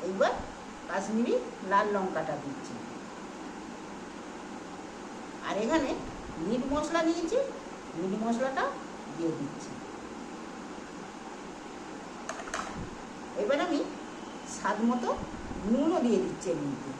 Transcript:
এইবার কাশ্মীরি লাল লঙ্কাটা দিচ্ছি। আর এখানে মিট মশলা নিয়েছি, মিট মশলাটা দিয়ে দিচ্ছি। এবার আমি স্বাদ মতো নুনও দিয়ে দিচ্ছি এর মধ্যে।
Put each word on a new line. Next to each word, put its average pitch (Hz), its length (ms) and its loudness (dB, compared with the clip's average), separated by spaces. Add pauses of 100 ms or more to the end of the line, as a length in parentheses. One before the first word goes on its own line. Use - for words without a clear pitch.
এইবার 233 240 6 (560)
কাশ্মীরি 220 460 2 (360)
লাল 202 160 8 (100)
লঙ্কাটা 156 460 2
দিচ্ছি। 139 320 -6 (2750)
আর 175 80 0 (100)
এখানে 277 260 6 (560)
মিট 240 160 4 (100)
মশলা 330 360 4
নিয়েছি, 349 300 4 (600)
মিট 190 140 2 (120)
মশলাটা 262 400 2 (500)
দিয়ে 165 240 2
দিচ্ছি। - 320 -4 (3750)
এবার 262 240 6
আমি 302 140 4 (760)
স্বাদ 202 240 2 (120)
মতো 240 180 2 (640)
নুনও 320 340 6
দিয়ে 208 180 8
দিচ্ছি 175 280 -2
এর 151 140 2
মধ্যে। 139 340 -2